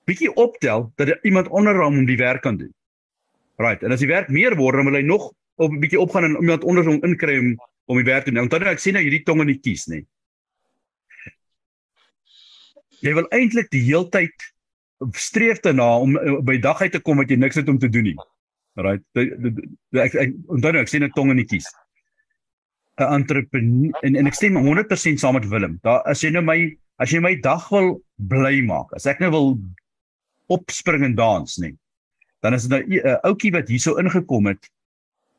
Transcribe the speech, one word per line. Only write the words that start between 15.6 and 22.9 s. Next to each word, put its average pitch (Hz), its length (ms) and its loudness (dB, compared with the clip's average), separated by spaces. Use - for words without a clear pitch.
daarna 123 380 4
om, 135 180 2
eh, 139 260 -2
by 127 160 0
dag 135 220 0
uit 185 120 -2
te 165 80 -4
kom 147 180 2
wat 135 120 0
jy 131 60 2
niks 131 200 2
het 147 120 -2
om 135 100 2
te 123 100 0
doen 113 140 0
nie. 87 140 -2
Right, 98 280 -2
die, 123 240 0
die, 120 160 -4
die, - 460 -6
ek, 127 140 0
ek, 139 200 -2
onthou 156 260 0
nou, 147 100 0
ek 117 60 -6
sê 151 100 -2
nou 143 120 -2
tong 139 200 0
in 127 120 2
die 107 40 -10
kies. 92 200 -6